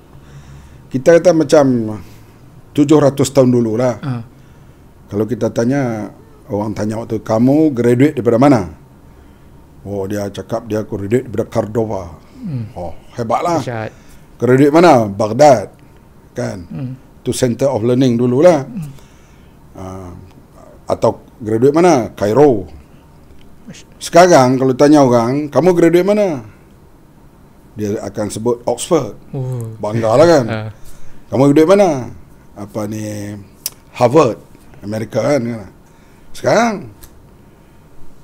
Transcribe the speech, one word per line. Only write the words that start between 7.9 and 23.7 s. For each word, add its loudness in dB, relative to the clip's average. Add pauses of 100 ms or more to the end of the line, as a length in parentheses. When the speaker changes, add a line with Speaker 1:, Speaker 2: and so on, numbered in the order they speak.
Speaker 1:
daripada 0
mana?" 4 (1200)
Oh, -6
dia -4
cakap -8
dia -4
graduate -4
daripada -6
Cordova. -4 (340)
Speaker 2:
Hmm. -10
Speaker 1:
Oh, -10 (220)
hebatlah. -4
Speaker 2:
Dahsyat. -8 (420)
Speaker 1:
Graduate 2
mana? 6
Baghdad. 2 (600)
Kan? -8
Speaker 2:
Hmm. -10 (280)
Speaker 1:
Tu -8
center -2
of -2
learning 0
dululah. 2
Speaker 2:
Hmm. -12 (840)
Speaker 1:
Ah, -14 (760)
atau -2 (200)
graduate 0
mana? 2
Cairo. 2 (1300)